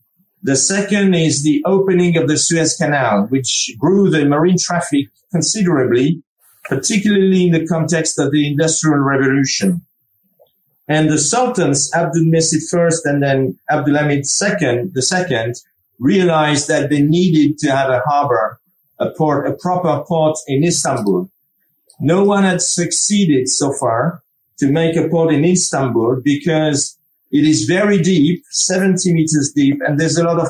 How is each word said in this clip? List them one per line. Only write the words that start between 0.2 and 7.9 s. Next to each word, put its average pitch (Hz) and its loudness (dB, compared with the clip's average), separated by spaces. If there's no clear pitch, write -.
The 135 0
second 196 0
is 147 0
the 147 0
opening 180 2
of 160 2
the 151 0
Suez 160 0
Canal, 123 0
which - -4
grew 190 2
the 151 0
marine 165 2
traffic 147 -2
considerably, 156 0
particularly 190 2
in 170 2
the 160 0
context 160 -2